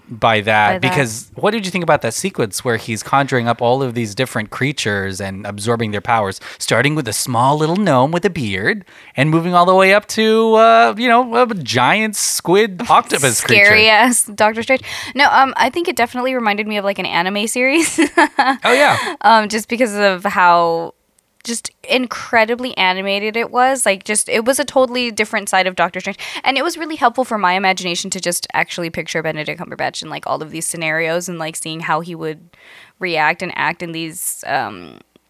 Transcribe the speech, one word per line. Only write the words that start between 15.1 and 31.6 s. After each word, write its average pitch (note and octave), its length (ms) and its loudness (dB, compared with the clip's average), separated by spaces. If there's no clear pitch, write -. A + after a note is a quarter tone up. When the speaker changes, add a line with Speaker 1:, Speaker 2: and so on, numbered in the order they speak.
Speaker 2:
No, C#4 160 4
um, C4 280 4
I B3 120 2
think E4+ 200 -4
it B3+ 80 -4
definitely B3 360 -2
reminded G#3+ 320 -2
me G#3+ 120 -4
of, G3 80 -4
like, G3 120 -2
an F#3+ 80 -4
anime F#3+ 400 -2
series. C4+ 600 0
<laughs> - 120 -4
Speaker 1:
Oh, A3 100 4
yeah. C#4+ 480 2
Speaker 2:
Um, G#3+ 280 4
just A3 180 -4
because A3+ 260 0
of G3 300 0
how F3 720 2
just - 260 -8
incredibly A#3+ 880 0
animated G3 600 -2
it A#3 140 -2
was. B3+ 340 2
Like, F#3+ 180 0
just, G#3+ 260 -2
it A3 160 0
was C4+ 140 2
a C#4+ 60 -2
totally B3 460 0
different G#3 380 -4
side F#3 180 2
of F#3 80 -6
Doctor F3 240 -2
Strange. F#3 180 -8
And C4+ 140 0
it C4 60 0
was E4+ 140 -4
really D#4+ 200 -8
helpful B3 260 0
for A#3+ 140 -4
my F3+ 160 0
imagination F#3 580 -2
to F#3+ 80 -8
just F3 340 -4
actually E3+ 360 -4
picture E3 340 -6
Benedict D#3 360 -8
Cumberbatch C#3 420 -8
in, D#3+ 80 -12
like, D3 180 -12
all C3+ 140 -4
of D#3 100 -14
these D#3+ 160 -8
scenarios E3 640 -4
and, F3 100 -8
like, D#3+ 160 -10
seeing D#3+ 260 -10